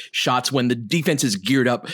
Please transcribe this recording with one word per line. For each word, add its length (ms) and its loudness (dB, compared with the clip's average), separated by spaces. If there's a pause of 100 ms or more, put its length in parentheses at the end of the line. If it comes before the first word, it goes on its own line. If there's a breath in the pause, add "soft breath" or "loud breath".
(120)
shots 400 0
when 180 2
the 60 2
defense 480 0
is 120 0
geared 320 2
up 260 0